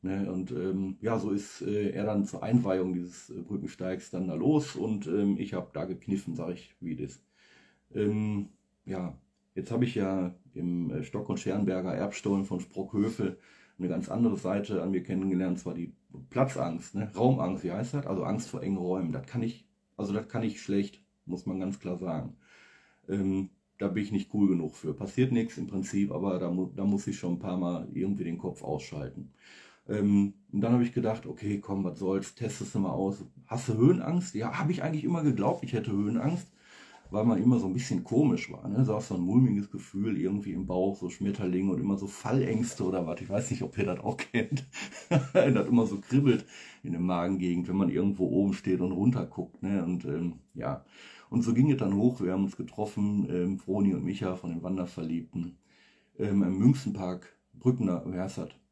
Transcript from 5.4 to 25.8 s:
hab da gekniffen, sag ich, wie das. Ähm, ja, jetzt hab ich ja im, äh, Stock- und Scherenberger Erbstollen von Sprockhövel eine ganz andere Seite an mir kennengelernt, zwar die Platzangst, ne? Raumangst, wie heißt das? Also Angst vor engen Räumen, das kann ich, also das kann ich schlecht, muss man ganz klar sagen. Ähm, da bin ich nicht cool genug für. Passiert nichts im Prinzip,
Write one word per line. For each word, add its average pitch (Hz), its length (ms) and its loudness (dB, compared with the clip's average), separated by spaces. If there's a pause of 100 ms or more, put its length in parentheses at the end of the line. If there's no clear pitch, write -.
hab 90 200 -6
da 76 120 -4
gekniffen, 92 500 -4
sag 82 180 -6
ich, - 280 -14
wie 82 140 -6
das. 69 280 -10 (720)
Ähm, 104 560 0 (360)
ja, 90 320 -6 (360)
jetzt - 180 -6
hab 120 120 2
ich 123 120 -2
ja 95 400 0 (180)
im, 87 380 -2
äh, 73 120 -4
Stock- - 260 -6
und 92 100 -2
Scherenberger 92 540 -2
Erbstollen 101 520 0
von 92 140 -4
Sprockhövel 101 800 -2 (380)
eine 90 120 -2
ganz 80 180 -2
andere 110 300 2
Seite 98 440 -2
an 92 100 -2
mir 90 120 0
kennengelernt, 92 560 0
zwar 82 140 -6
die 85 200 -6 (360)
Platzangst, 120 680 -2
ne? 104 180 -4
Raumangst, 101 520 2
wie 85 80 -2
heißt 117 220 -4
das? 143 100 -2
Also 95 180 -2
Angst 104 240 -2
vor - 160 -8
engen 98 140 -2
Räumen, 90 340 -2
das - 140 -6
kann 120 180 -4
ich, - 240 -6 (300)
also 101 160 -2
das 110 160 -4
kann 113 140 -2
ich - 180 -4
schlecht, 101 420 -2 (220)
muss 90 200 -6
man 92 140 -2
ganz 95 200 -4
klar 90 180 -6
sagen. 85 400 -6 (720)
Ähm, 95 400 0 (280)
da 101 120 0
bin 101 140 0
ich 104 100 -4
nicht 98 200 -2
cool 104 140 6
genug 85 280 2
für. 78 180 -6
Passiert 127 400 2
nichts 113 240 0
im 127 100 -4
Prinzip, 98 460 0